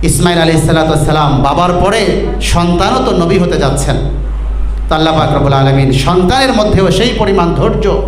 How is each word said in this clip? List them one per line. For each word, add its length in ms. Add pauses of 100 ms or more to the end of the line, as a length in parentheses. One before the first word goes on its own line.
ইসমাঈল 340
আলাইহিস 280
সালাতু 260
ওয়াস 140
সালাম 360
বাবার 280 (120)
পরে 440 (160)
সন্তানও 640
তো 120
নবী 220
হতে 180
যাচ্ছেন। 380 (960)
তো 60
আল্লাহ 240
পাক 160
রব্বুল 180
আলামিন 380
সন্তানের 640
মধ্যেও 380
সেই 260
পরিমাণ 380
ধৈর্য 520